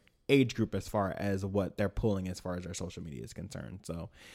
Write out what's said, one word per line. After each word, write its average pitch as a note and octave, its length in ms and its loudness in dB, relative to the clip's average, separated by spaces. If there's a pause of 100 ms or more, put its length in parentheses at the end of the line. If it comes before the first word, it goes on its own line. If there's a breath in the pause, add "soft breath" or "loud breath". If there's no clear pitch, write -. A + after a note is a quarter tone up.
(280)
age C3+ 260 6
group A2 220 0
as G2 120 -2
far G2 300 2
as G2 280 0
what F#2+ 320 0
they're G2+ 120 4
pulling F#2+ 380 2
as F2+ 120 -6
far F2+ 180 -4
as F2+ 60 -6
their - 120 -8
social F2 280 -6
media C#2 200 -8
is - 100 -12
concerned. - 500 -10
So E2+ 260 -8 (260 soft breath)